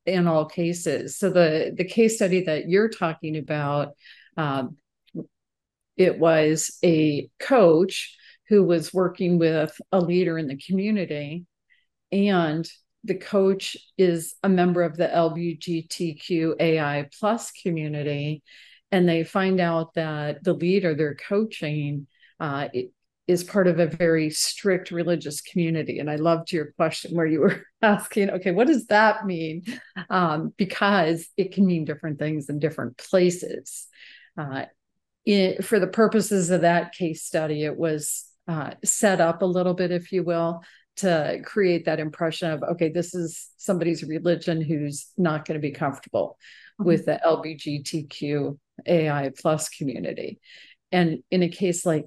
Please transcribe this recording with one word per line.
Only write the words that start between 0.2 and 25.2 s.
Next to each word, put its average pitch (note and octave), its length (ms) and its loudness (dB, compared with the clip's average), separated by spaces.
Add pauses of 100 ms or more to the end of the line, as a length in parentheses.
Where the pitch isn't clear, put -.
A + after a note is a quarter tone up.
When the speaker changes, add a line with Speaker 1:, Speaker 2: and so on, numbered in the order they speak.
Speaker 1:
all D#3 180 2
cases. E3+ 720 -4
So F#3+ 120 0
the, E3 460 2
the F3+ 80 -2
case A3 300 4
study F#3 300 2
that D#3 240 -2
you're G3+ 200 4
talking D#3+ 480 -4
about, D3 580 -2 (420)
um, C#3 400 -4 (1200)
it F#3 220 2
was D#3 680 2
a D#3 540 2
coach F#3 800 4 (320)
who G3+ 160 6
was E3 280 0
working F3+ 460 0
with D#3+ 420 0 (120)
a F#3+ 80 4
leader F3 380 0
in D#3 100 -6
the C3+ 100 -8
community, F3 880 -4 (640)
and F3 580 2 (360)
the G3 100 -4
coach F#3+ 600 0 (200)
is E3+ 460 2
a G3 60 2
member F3+ 340 4
of D#3+ 140 -2
the E3+ 180 0
L E3 200 2
G E3+ 260 -4
B E3 220 -4
T E3 320 -6
Q D#3+ 440 -2
A D#3+ 220 2
I D3 280 -2 (120)
plus A3+ 320 -2
community, D3+ 880 -4 (480)
and F3+ 180 4
they E3 140 2
find F#3+ 380 0
out E3 340 -2
that D3+ 480 -4
the F3 120 0
leader F3 400 0
they're C#3+ 200 -2
coaching, C#3+ 960 -4 (320)
uh, C#3+ 340 -4
i-, B2 140 -4 (400)
is F3 160 2
part F#3+ 220 2
of E3 120 4
a E3+ 80 4
very D#3+ 440 2
strict - 600 -2
religious D#3+ 520 -2